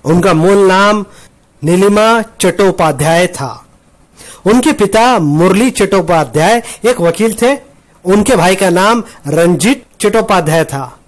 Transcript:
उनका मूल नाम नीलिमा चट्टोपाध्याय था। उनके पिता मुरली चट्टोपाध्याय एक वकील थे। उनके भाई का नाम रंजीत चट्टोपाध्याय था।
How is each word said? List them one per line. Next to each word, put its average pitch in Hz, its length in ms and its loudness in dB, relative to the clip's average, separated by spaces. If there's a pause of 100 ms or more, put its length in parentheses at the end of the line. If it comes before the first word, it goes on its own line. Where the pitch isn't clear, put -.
उनका 175 280 2
मूल 190 340 2
नाम 202 380 0 (560)
नीलिमा 202 600 2 (200)
चट्टोपाध्याय 170 840 0
था। 135 380 -12 (800)
उनके 247 280 2
पिता 220 460 0
मुरली 180 520 0
चट्टोपाध्याय 175 920 0 (240)
एक 247 160 0
वकील 175 400 -2
थे। 262 140 2 (500)
उनके 202 300 2
भाई 185 200 2
का 190 140 0
नाम 202 340 0 (240)
रंजीत 170 580 0 (160)
चट्टोपाध्याय 180 640 0
था। 135 420 -12